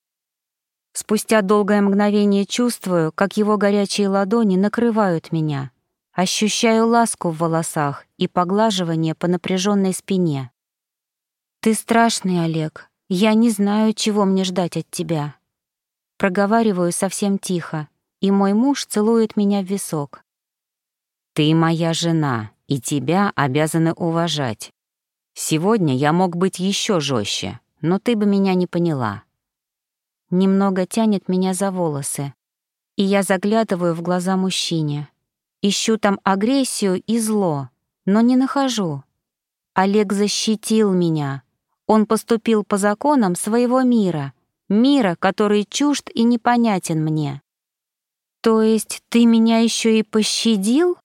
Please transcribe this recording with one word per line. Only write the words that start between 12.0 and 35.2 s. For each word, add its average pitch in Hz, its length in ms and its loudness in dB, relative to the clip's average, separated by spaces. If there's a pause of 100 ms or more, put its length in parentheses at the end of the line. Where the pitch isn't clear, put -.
Олег. 160 460 -6 (180)
Я 214 280 2
не 233 160 4
знаю, 208 420 0
чего 208 320 0
мне 190 180 0
ждать 185 320 -4
от 160 140 -8
тебя". 156 460 -6 (840)
Проговариваю 196 720 0
совсем 196 460 -2
тихо, 160 500 -6 (320)
и 196 120 2
мой 196 220 2
муж 262 320 0
целует 220 520 0
меня 202 240 2
в 185 40 -4
висок. 165 580 -8 (1120)
"Ты 151 200 2
моя 165 400 0
жена", 151 580 -2 (180)
и 135 100 -2
тебя 147 560 -2
обязаны 156 580 0
уважать. 165 800 -4 (600)
Сегодня 165 640 0
я 147 180 2
мог 175 240 0
быть 185 220 -2
еще 190 400 -2
жестче, 117 600 -4 (220)
но 170 180 0
ты 240 160 0
бы 208 100 0
меня 196 280 2
не 180 140 0
поняла. 135 560 -2 (1040)
Немного 190 560 0
тянет 214 420 0
меня 185 280 0
за 196 160 -4
волосы, 147 600 -6 (640)
и 202 80 0
я 196 200 2
заглядываю 190 720 0
в 170 80 -10
глаза 180 340 -2
мужчине. 156 720 -4 (540)